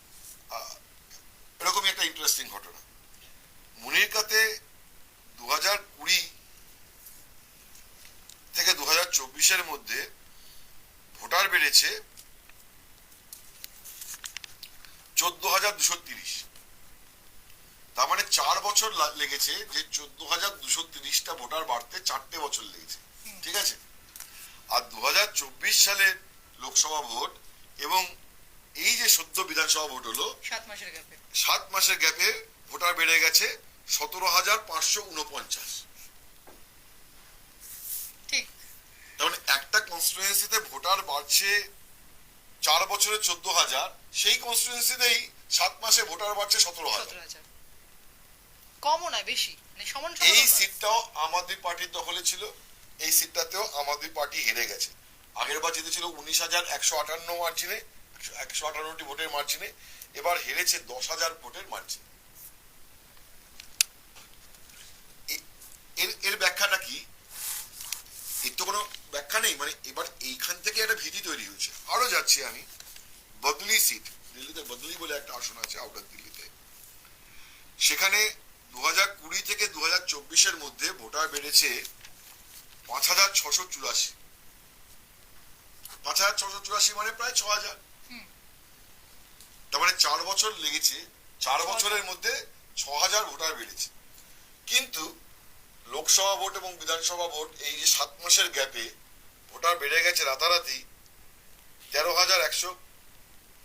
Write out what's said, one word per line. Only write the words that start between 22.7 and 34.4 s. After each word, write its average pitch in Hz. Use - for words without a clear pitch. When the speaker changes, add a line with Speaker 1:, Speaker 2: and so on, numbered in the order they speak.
Speaker 2:
হুম। 196
Speaker 1:
ঠিক 175
আছে? 196
আর 123
দু 110
হাজার 175
চব্বিশ -
সালের 196
লোকসভা 147
ভোট 123
এবং 175
এই 220
যে 233
সদ্য -
বিধানসভা 156
ভোট 127
হলো, 175
Speaker 2:
সাত 226
মাসের 196
গ্যাপে। 160
Speaker 1:
সাত -
মাসের 190
গ্যাপে 165
ভোটার 175
বেড়ে 165
গেছে 160
সতেরো 185
হাজার 180